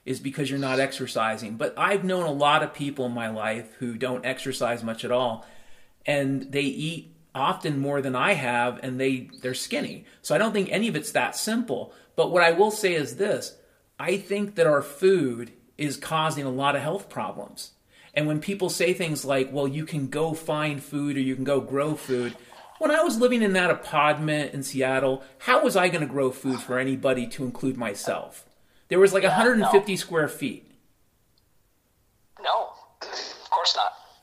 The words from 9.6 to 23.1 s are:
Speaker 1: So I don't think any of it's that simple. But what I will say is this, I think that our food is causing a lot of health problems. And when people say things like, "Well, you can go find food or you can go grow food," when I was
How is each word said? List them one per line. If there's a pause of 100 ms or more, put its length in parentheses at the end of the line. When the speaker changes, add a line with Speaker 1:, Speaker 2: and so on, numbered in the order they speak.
Speaker 1:
So
I
don't
think
any
of
it's
that
simple. (240)
But
what
I
will
say
is
this, (460)
I
think
that
our
food (240)
is
causing
a
lot
of
health
problems. (400)
And
when
people
say
things
like,
"Well,
you
can
go
find
food
or
you
can
go
grow
food," (440)
when
I
was